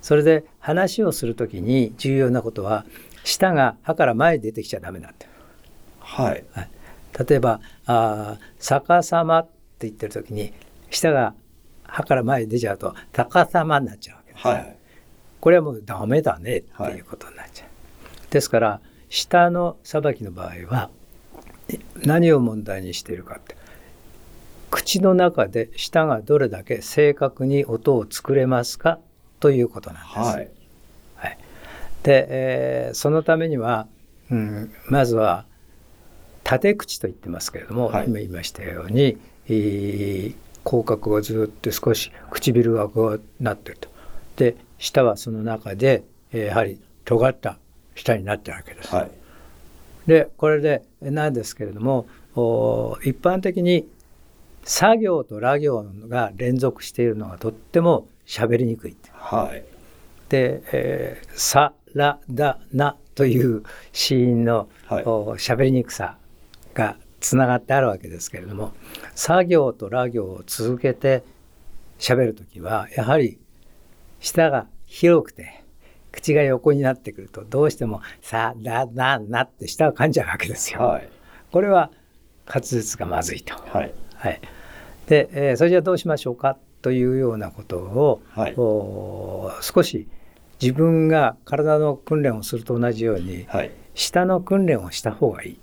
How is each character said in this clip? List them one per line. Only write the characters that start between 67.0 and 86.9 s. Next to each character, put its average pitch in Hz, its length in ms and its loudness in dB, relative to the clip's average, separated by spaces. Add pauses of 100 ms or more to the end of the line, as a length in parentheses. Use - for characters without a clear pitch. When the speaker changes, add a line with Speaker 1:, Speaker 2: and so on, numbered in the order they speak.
Speaker 1:
つ - 160 -2
な 131 120 4
が 123 80 2
っ 123 60 -2
て - 120 -4
あ 139 80 4
る 131 60 2
わ 98 100 -2
け 92 100 -16
で 85 120 -14
す - 120 -12
け - 60 -14
れ 90 80 -14
ど 98 100 -12
も、 107 160 -6 (420)
サ 180 300 2
行 160 300 4
と 98 160 -10
ラ 127 200 0
行 117 160 -4
を 92 220 -12
続 120 300 -4
け 131 160 0
て 131 300 2 (760)
喋 123 280 2
る 110 60 -2
と 95 120 -14
き - 160 -20
は、 95 340 -4
や 127 80 -2
は 160 140 2
り 127 220 0 (800)
舌 160 280 2
が 127 180 -2 (180)
広 170 400 4
く - 60 -20
て、 - 320 -20 (480)
口 - 220 -2
が 147 100 6
横 135 300 2
に 143 80 2
な 131 120 2
っ 127 40 -6
て - 140 -14
く - 100 -18
る 98 80 -18
と、 101 140 -16
ど 123 200 0
う 151 80 4
し - 40 -8
て 123 100 -6
も 104 160 -6 (200)
さ、 113 400 -2
ら、 117 240 -2
だ、 127 340 0
な 110 220 -2
っ - 80 -2
て - 180 -16
舌 156 220 2
を - 20 -2
噛 135 160 0
ん 156 40 2
じ - 100 2
ゃ - 40 -4
う - 20 -10
わ 98 100 -6
け - 100 -6
で 101 80 -8
す - 180 -6
よ。 - 80 -4
Speaker 2:
は 90 180 0
い。 - 100 -16 (420)
Speaker 1:
こ 175 100 4
れ 202 60 2
は 175 240 4 (560)
滑 131 140 -2
舌 - 360 -4
が 92 80 -8
ま 82 160 -4
ず 85 140 -6
い - 60 -14
と。 - 120 -14
Speaker 2:
は - 300 -4
い。 - 100 -10 (280)
Speaker 1:
は 101 80 -4
い。 - 120 -8 (640)
で、 151 260 4
え 143 200 0
ー、 117 40 -2
そ 156 60 4
れ 170 80 4
じ 180 40 4
ゃ 180 40 6
あ - 20 0
ど 180 120 0
う 170 40 0
し 175 100 -6
ま 156 80 0
し 139 120 -6
ょ 127 40 -4
う 120 40 -6
か 135 220 -2 (260)
と 127 80 0